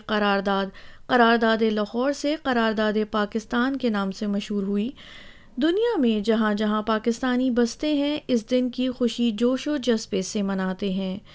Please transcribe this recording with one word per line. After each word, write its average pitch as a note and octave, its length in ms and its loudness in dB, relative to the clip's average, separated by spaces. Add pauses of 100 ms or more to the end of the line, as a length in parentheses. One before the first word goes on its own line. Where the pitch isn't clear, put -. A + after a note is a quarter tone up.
قرارداد G3 600 2 (400)
قرارداد A3+ 560 4
لاہور A3+ 500 0
سے C#4+ 300 -2
قرارداد A3 500 2 (180)
پاکستان A#3+ 680 -2
کے B3+ 120 0
نام G3+ 220 0
سے G#3 160 -6
مشہور G3+ 360 -2
ہوئی۔ G3+ 280 -2 (680)
دنیا F#4+ 440 2
میں A3 200 2
جہاں G#3+ 340 2
جہاں G#3 280 0
پاکستانی A#3+ 680 0
بستے A#3+ 440 0
ہیں، D4 340 0
اس A#3 220 0
دن B3+ 200 0
کی B3 180 -2
خوشی A#3+ 420 0
جوش B3 380 0
و D4+ 80 0
جذبے A3 460 -2
سے G3+ 200 -4
مناتے F#3+ 500 -2
ہیں، F#3+ 260 -4 (160)